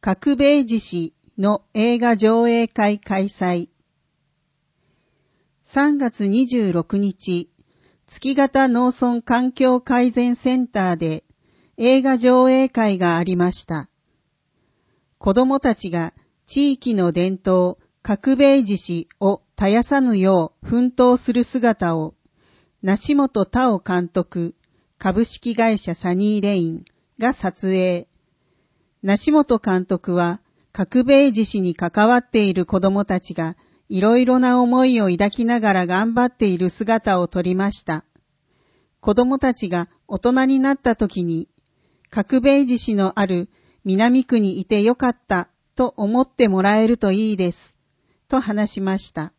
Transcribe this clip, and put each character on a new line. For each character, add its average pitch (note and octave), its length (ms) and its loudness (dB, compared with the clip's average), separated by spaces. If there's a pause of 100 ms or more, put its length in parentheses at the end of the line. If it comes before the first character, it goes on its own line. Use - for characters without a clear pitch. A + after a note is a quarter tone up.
角 G#3 340 -2
兵 C#4+ 240 4
衛 C4 80 0
獅 A3 140 -2
子 E3+ 340 -8 (240)
の G3+ 240 0 (100)
映 A#3 280 0
画 A#3 160 2
上 A3+ 320 2
映 A#3 180 2
会 G#3 320 -2
開 G3 280 -4
催。 F3+ 420 -4 (1900)
三 C#4+ 360 0
月 A3+ 280 -4
二 A#3 200 2
十 A3+ 260 -2
六 E3+ 260 -2
日、 F#3 500 -4 (600)
月 - 260 -6
形 C4+ 320 2
農 B3 200 0
村 A#3+ 360 -2
環 B3+ 300 -2
境 B3+ 280 2
改 B3 300 0
善 A#3+ 240 -2
セ B3+ 220 -2
ン B3 100 -2
タ F#3 280 -2
ー - 20 -6
で D#3+ 260 -6 (540)
映 B3+ 260 4
画 C4 160 0
上 B3+ 320 4
映 C4 180 2
会 G#3+ 300 0
が F3 200 0
あ F3 40 0
り F3+ 140 -2
ま F3+ 160 0
し - 140 -14
た。 D#3 220 -8 (1300)
子 G3 140 -2
ど B3 140 2
も C#4 140 0
た A#3+ 160 0
ち F#3 140 -10
が E3+ 220 -6 (320)
地 C#4+ 280 0
域 A#3+ 240 -4
の F3 160 0
伝 F#3 280 -2
統、 F3+ 380 0 (240)
角 G#3+ 320 -2
兵 C#4 240 6
衛 A#3 80 0
獅 G3 120 -2
子 E3+ 300 -8 (120)
を G3 220 0 (160)
絶 G3+ 140 0
や A#3 100 2
さ C#4 180 0
ぬ A#3+ 160 0
よ F#3 360 2 (100)
う - 60 -18
奮 B3 280 0
闘 B3 200 4
す - 160 -4
る A#3+ 100 0
姿 A3 540 -2
を、 D#3 180 -6 (680)
梨 G3+ 360 0
本 C4 260 0
太 A#3+ 320 0
夫 F3+ 60 -4
監 F3+ 260 -4
督、 E3+ 480 -6 (440)
株 F#3+ 260 -2
式 - 320 -8
会 A3+ 220 0
社 F3 180 -8
サ F3+ 180 -4
ニ G#3 240 0
ー G3 40 -4
レ G3+ 140 0
イ E3 140 -2
ン E3 140 -12 (340)
が A#3+ 140 0
撮 F#3+ 340 -6
影。 F#3 400 -2 (960)
梨 G3+ 300 0
本 C#4 260 2
監 F#3 260 -2
督 F3+ 300 -4
は、 F3 260 -2 (300)
角 B3 320 -2
兵 C#4 240 6
衛 B3 80 0
獅 A3 100 0
子 G3+ 160 -4
に F3+ 140 -2
関 G#3 340 0
わ B3 100 4
っ - 120 -6
て G#3+ 140 2
い F#3+ 100 0
る F3+ 120 -2
子 G3 120 -2
ど F#3+ 140 2
も G3+ 120 -2
た F#3+ 140 -2
ち - 160 -10
が、 E3 220 -6 (320)
い F#3+ 120 -4
ろ A3 160 4
い B3+ 80 4
ろ B3+ 140 2
な B3 220 2
思 B3 260 2
い B3 140 2
を G3 80 0
抱 F#3+ 220 0
き A#3 140 -4
な A#3+ 140 0
が G#3+ 140 0
ら F3+ 140 0
頑 G#3 280 0
張 B3 180 0
っ - 40 -20
て A3 100 0
い F#3 100 0
る F3+ 140 0
姿 G#3+ 500 0
を F3 60 0
撮 F3+ 160 -4
り F3+ 140 -2
ま G3+ 160 -2
し - 100 -12
た。 D#3 220 -8 (960)
子 G#3 140 0
ど B3 100 2
も C4+ 160 -2
た B3+ 140 0
ち G3 140 -8
が F3 200 -4 (180)
大 F#3+ 140 -8
人 B3+ 240 2
に C4+ 160 2
な C#4 140 0
っ - 20 -4
た A#3+ 180 -2
時 F#3+ 300 -4
に、 E3 240 -6 (600)
角 A3+ 300 -2
兵 C#4 200 4
衛 C#4 60 2
獅 B3 120 0
子 A3+ 160 -4
の G3 240 0
あ G3+ 80 2
る F3+ 220 -4 (340)
南 A#3 420 2
区 A#3+ 140 0
に G3 220 -2
い F#3 40 -8
て G#3 180 0
よ A#3 120 2
か B3+ 140 -2
っ A#3+ 80 -4 (100)
た F3+ 220 -4 (260)
と B3+ 220 -2
思 G#3+ 260 0
っ B3 60 -2
て - 180 0
も F#3+ 160 0
ら G#3 160 2
え A3 80 2
る A#3 100 2
と G3+ 140 -2
い G#3+ 220 -2
い G3+ 40 -4
で F3+ 140 -2
す、 - 260 -18 (520)
と C4 120 0
話 G#3 340 -4
し G3+ 60 -8
ま F#3+ 180 -2
し - 120 -10
た。 D3+ 280 -12